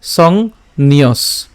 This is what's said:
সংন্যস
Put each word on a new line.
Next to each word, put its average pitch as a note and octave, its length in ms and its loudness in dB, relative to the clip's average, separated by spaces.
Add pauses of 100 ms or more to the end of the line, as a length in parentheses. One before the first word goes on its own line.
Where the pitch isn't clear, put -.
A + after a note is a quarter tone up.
সংন্যস D3 1200 0 (320)